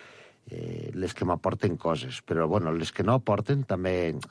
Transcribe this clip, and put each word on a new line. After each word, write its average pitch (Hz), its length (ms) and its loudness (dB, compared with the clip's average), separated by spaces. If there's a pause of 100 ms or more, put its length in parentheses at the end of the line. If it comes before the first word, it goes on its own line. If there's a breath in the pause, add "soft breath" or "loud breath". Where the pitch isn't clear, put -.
(500 loud breath)
eh, 82 440 -8
les 92 200 -4
que - 100 -2
m'aporten 92 520 2
coses, 73 500 -2
però, 82 220 2
bueno, 85 240 2
les 82 200 -2
que - 140 -2
no 117 80 6
aporten 127 500 2
també 90 520 0 (140)